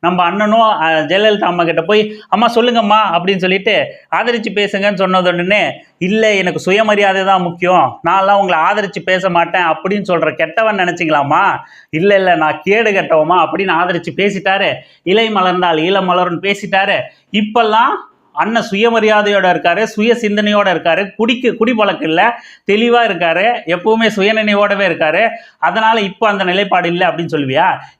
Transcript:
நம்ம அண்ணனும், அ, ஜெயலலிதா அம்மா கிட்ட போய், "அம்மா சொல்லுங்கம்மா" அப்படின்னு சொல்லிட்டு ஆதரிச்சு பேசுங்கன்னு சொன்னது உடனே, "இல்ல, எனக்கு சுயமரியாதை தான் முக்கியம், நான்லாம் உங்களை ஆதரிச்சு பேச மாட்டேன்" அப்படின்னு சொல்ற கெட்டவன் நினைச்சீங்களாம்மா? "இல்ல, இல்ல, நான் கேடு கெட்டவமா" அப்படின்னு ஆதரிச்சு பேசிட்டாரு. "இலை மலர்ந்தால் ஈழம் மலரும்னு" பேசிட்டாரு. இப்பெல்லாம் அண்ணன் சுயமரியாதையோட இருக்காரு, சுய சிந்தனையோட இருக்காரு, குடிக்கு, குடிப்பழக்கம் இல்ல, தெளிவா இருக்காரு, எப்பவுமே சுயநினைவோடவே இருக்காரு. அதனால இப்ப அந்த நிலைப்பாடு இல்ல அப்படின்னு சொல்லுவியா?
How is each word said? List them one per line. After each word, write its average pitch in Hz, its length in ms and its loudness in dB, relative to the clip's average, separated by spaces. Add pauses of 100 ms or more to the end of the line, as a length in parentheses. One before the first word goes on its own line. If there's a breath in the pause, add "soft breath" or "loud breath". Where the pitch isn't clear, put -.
நம்ம 180 220 0
அண்ணனும், 214 580 2
அ, 160 280 0
ஜெயலலிதா 208 360 2
அம்மா 175 200 0
கிட்ட 165 180 -2
போய், 214 300 0 (160 loud breath)
"அம்மா 214 260 2
சொல்லுங்கம்மா" 226 460 2 (120)
அப்படின்னு 180 240 -2
சொல்லிட்டு 185 500 0 (300 loud breath)
ஆதரிச்சு 226 380 -2
பேசுங்கன்னு 202 400 -2
சொன்னது 185 380 2
உடனே, 175 380 0 (280 loud breath)
"இல்ல, 214 360 2
எனக்கு 180 260 -2
சுயமரியாதை 202 640 2
தான் 190 180 2
முக்கியம், 175 680 0
நான்லாம் 196 320 2
உங்களை 180 200 0
ஆதரிச்சு 196 440 -2
பேச 185 260 0
மாட்டேன்" 170 340 0
அப்படின்னு 185 440 -2
சொல்ற 165 240 0
கெட்டவன் 202 460 -2
நினைச்சீங்களாம்மா? 170 640 0 (460 loud breath)
"இல்ல, 196 260 2
இல்ல, 185 200 2
நான் 156 260 -2
கேடு 214 280 0
கெட்டவமா" 165 480 2
அப்படின்னு 175 440 0
ஆதரிச்சு 170 340 -4
பேசிட்டாரு. 196 580 -2 (280 loud breath)
"இலை 220 280 0
மலர்ந்தால் 180 460 0
ஈழம் 180 340 0
மலரும்னு" 175 320 -2
பேசிட்டாரு. 196 580 -2 (320 loud breath)
இப்பெல்லாம் 220 640 0 (380)
அண்ணன் 202 380 -2
சுயமரியாதையோட 208 800 2
இருக்காரு, 175 320 0
சுய 220 320 0
சிந்தனையோட 208 580 0
இருக்காரு, 170 420 -2
குடிக்கு, 226 420 -2
குடிப்பழக்கம் 208 520 0
இல்ல, 196 320 0 (320 loud breath)
தெளிவா 233 360 2
இருக்காரு, 170 360 0 (220)
எப்பவுமே 220 500 0
சுயநினைவோடவே 202 720 0
இருக்காரு. 165 400 0 (300 loud breath)
அதனால 220 420 0
இப்ப 202 280 -2
அந்த 196 160 -2
நிலைப்பாடு 185 440 0
இல்ல 175 200 0
அப்படின்னு 160 240 -4
சொல்லுவியா? 147 360 0 (320 loud breath)